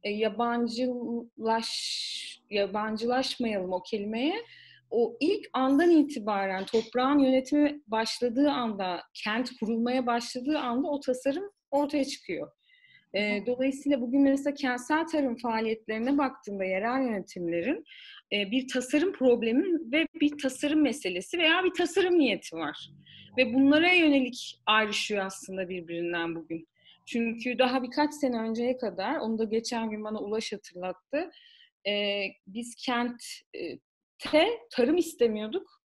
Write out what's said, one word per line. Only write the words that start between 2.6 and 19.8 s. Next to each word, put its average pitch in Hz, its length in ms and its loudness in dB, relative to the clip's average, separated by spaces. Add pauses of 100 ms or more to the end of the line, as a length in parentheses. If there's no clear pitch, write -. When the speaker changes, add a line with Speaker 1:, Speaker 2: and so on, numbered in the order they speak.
Speaker 1:
o 185 100 -4
kelimeye. 226 520 -2 (560)
O 233 300 0
ilk 392 320 0
andan 277 380 4
itibaren 202 760 2
toprağın 254 520 2
yönetimi 277 680 4
başladığı 226 640 0
anda, 202 520 -2 (220)
kent 226 260 -2 (100)
kurulmaya 233 460 0
başladığı 247 520 -2
anda 254 300 0
o 285 120 -2
tasarım 277 500 -2 (200)
ortaya 285 340 0
çıkıyor. 151 480 -8 (600)
E, 208 220 0
Speaker 2:
Hı 202 60 -4
hı. - 40 -6
Speaker 1:
dolayısıyla 269 540 0
bugün 254 220 2
mesela 277 320 2
kentsel 277 520 0
tarım 277 300 0
faaliyetlerine 226 800 -2
baktığımda 208 460 -4
yerel 220 380 0
yönetimlerin, 185 840 -4 (480)
e, 202 180 -2
bir 262 180 0
tasarım 294 440 0
problemi 247 800 2